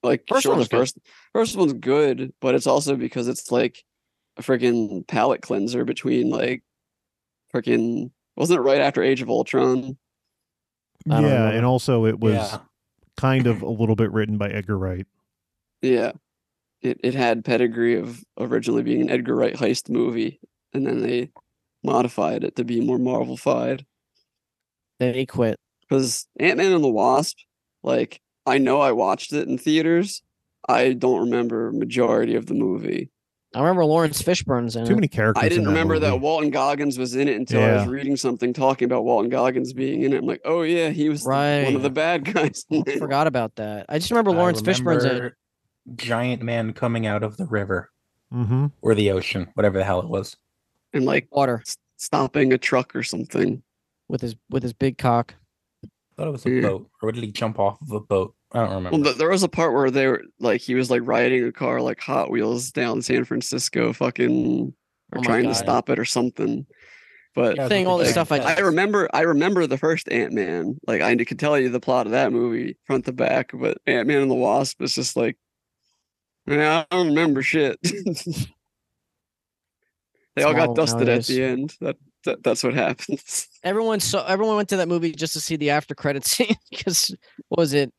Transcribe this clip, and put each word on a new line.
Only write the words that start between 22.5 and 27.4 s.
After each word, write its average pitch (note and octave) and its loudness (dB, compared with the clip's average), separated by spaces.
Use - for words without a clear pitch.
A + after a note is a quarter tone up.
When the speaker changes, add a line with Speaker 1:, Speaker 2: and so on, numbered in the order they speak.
Speaker 1:
to B2 -4
be A#2 -2
more B2 0
Marvel-fied. B2+ -2
Speaker 2:
Then B2+ 0
he C3 -2
quit. A#2 -2
Speaker 1:
'Cause C3 -2
Ant-Man F3 2
and E3+ 4
the C#3 4
Wasp, A#2+ 0